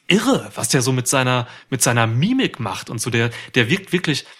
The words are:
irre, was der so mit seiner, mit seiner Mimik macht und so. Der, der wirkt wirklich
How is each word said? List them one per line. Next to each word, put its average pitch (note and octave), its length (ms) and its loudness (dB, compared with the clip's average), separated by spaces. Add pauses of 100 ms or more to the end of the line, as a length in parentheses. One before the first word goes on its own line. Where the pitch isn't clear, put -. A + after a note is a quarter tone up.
irre, G#3+ 480 2
was - 140 -4
der C3+ 120 2
so C3 100 0
mit B2+ 160 -2
seiner, B2+ 400 2 (220)
mit C3 120 -4
seiner A#2 260 2
Mimik F#3+ 520 0
macht G2 300 -8
und - 100 -8
so. B2 100 -6
Der, A#2 200 2 (240)
der A#2 160 4
wirkt - 240 -2
wirklich E3+ 320 -2 (140)